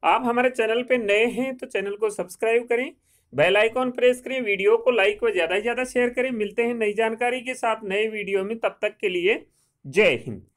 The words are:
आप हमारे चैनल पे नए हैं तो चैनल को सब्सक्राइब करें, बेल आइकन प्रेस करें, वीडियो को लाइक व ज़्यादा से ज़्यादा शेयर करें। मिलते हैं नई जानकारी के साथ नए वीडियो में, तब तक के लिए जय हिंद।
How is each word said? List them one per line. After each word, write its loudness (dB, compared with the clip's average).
आप 2
हमारे 2
चैनल 0
पे 0
नए 2
हैं -4
तो -12
चैनल -6
को -2
सब्सक्राइब -2
करें, -2
बेल 4
आइकन 0
प्रेस 2
करें, -6
वीडियो 2
को 2
लाइक 2
व 2
ज़्यादा 0
से 0
ज़्यादा -2
शेयर 0
करें। -2
मिलते -2
हैं 0
नई 0
जानकारी 0
के -6
साथ -2
नए 0
वीडियो -2
में, -6
तब -2
तक -2
के -2
लिए 0
जय 4
हिंद। -10